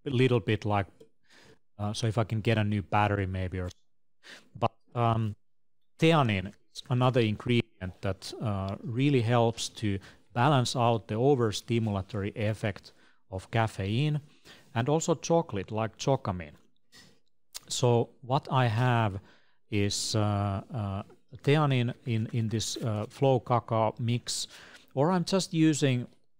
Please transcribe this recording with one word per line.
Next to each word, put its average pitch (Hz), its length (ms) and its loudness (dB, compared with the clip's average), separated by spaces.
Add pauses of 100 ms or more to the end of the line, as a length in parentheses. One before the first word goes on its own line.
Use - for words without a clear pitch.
a 151 40 -6
little 123 300 4
bit 107 260 -2
like, 104 220 0 (880)
uh, 104 160 -4
so 117 140 -4
if 110 100 -2
I 113 60 2
can 113 180 -4
get 113 160 2
a 107 60 2
new 104 180 0
battery 101 440 2
maybe, 92 340 -6
or, 90 100 -6 (880)
but, - 160 -2 (240)
um, 113 400 0 (640)
theanine 120 480 4
is - 420 -20
another 127 320 2
ingredient 107 800 -2
that, - 300 -6 (100)
uh, 101 420 -4
really 135 380 0
helps 117 480 2
to 101 280 -4 (440)
balance 131 380 2
out 117 280 0
the 107 80 -6
overstimulatory 110 1160 0 (180)
effect - 440 -6 (360)
of 95 200 -10
caffeine, 117 720 0 (540)
and 131 140 -2
also 160 260 0
chocolate, 165 560 -2
like 110 260 -6
Chocamin. 90 580 -2 (1120)
So 120 400 2 (120)
what 127 260 -2 (160)
I 120 40 2
have 117 460 2 (580)
is, 104 440 -2
uh, 101 460 -2 (180)
uh, 98 240 -6 (400)
theanine 135 500 2 (120)
in, 113 280 -2
in 113 160 -2
this, 110 280 -4
uh, 107 320 -4
Flow 135 300 2
Cacao 113 600 0
mix, 120 480 -4 (460)
or 143 180 2
I'm 180 140 0
just - 280 -2
using, 143 540 2 (320)